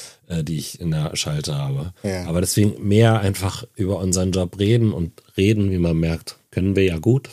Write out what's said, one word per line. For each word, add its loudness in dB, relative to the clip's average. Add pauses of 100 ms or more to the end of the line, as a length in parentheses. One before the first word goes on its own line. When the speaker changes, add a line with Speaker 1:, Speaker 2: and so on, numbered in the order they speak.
(300)
Speaker 1:
äh, -4
die -4
ich -10
in -4
der -2
Schalte -4
habe. -6 (100)
Speaker 2:
Ja. -4
Speaker 1:
Aber 0
deswegen 0
mehr 6
einfach -2 (100)
über -2
unseren 0
Job -2
reden 2
und -4 (240)
reden, 2
wie 0
man 2
merkt, -2 (140)
können 0
wir 4
ja 0
gut 0